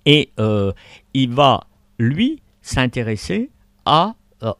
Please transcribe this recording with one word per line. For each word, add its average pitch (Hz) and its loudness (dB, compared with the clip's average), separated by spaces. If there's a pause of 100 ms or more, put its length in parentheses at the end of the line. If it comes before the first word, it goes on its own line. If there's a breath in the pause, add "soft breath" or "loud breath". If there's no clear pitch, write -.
Et, 147 4
euh, 104 0 (400 loud breath)
il 131 0
va, 127 2 (320)
lui, 180 -2 (220)
s'intéresser 127 -4 (340)
à, 175 2 (260)
euh, 110 -4